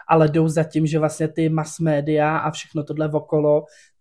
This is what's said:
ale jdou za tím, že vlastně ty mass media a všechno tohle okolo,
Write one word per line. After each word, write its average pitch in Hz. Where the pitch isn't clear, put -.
ale 160
jdou 160
za 160
tím, 156
že 151
vlastně 156
ty 160
mass 156
media 151
a 156
všechno -
tohle 151
okolo, 151